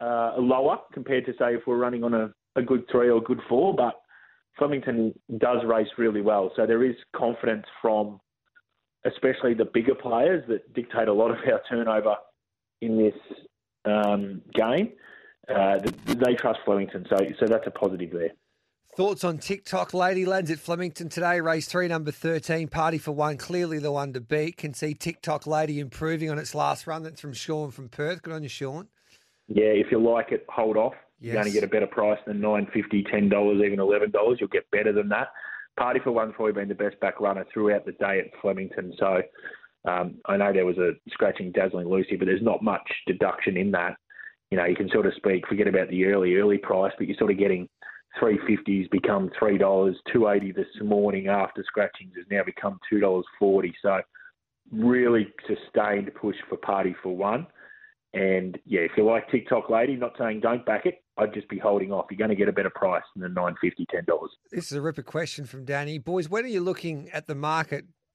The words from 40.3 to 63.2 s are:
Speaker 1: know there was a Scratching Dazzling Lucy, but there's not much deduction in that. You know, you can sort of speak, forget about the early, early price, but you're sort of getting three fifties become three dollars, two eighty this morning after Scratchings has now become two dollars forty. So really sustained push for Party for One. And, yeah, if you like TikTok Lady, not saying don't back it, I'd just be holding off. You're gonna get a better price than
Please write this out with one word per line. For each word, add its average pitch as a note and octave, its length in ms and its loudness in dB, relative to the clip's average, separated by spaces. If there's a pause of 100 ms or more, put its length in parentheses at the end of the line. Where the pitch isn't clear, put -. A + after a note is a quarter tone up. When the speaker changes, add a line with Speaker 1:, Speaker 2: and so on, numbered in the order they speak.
Speaker 1:
know G2+ 160 4
there F#2+ 120 4
was F2+ 140 0
a F2 140 2 (180)
Scratching F#2+ 400 -2
Dazzling F#2 380 0
Lucy, F#2+ 260 0
but F#2 120 0
there's F#2+ 160 2
not G#2+ 200 2
much G#2 260 -2 (200)
deduction F#2+ 480 0
in F#2+ 160 0
that. F2 240 -2 (560)
You F#2+ 60 0
know, F2 80 2
you F2+ 100 2
can G2 140 -2
sort G#2 160 2
of F2+ 80 0
speak, F#2 340 0
forget G2+ 180 2
about F#2 220 2
the F#2 180 0
early, F#2 300 4
early G2+ 220 4
price, F#2+ 380 0
but - 120 -4
you're - 80 -6
sort G#2 160 2
of F#2+ 60 0
getting F#2+ 300 2 (520)
three G#2+ 260 4
fifties G2 460 0
become G2 460 2
three G#2 200 4
dollars, G2 380 4 (160)
two A2+ 160 4
eighty G2 240 0
this F#2+ 160 -4 (140)
morning G2+ 440 2
after G2 380 -2
Scratchings F#2+ 520 -4
has F2 140 -16
now G2 140 0
become F#2+ 340 -6 (100)
two G#2+ 120 2
dollars F#2 240 2 (140)
forty. F#2+ 440 4
So F#2+ 180 2 (720)
really A#2+ 600 4 (160)
sustained G#2 680 -2
push G#2 220 -4 (120)
for - 80 -6
Party F#2+ 460 -2
for F#2 140 -4
One. G#2+ 300 -2 (640)
And, F#2 520 0
yeah, F#2 180 2
if E2+ 140 -2
you G#2+ 80 4
like A2+ 240 2
TikTok A#2+ 420 0
Lady, A#2+ 260 2
not A#2+ 200 -6
saying A2 220 -4
don't A#2 260 -2
back G#2+ 220 -2
it, F3+ 160 -2 (160)
I'd G#2+ 160 0
just G#2 140 -10
be G2+ 100 -8
holding G2 320 0
off. G2 180 -4
You're G2 100 -10
gonna G#2+ 180 0
get G2+ 120 2
a G2+ 40 0
better F#2+ 180 0
price F2+ 320 0 (140)
than F#2 60 -10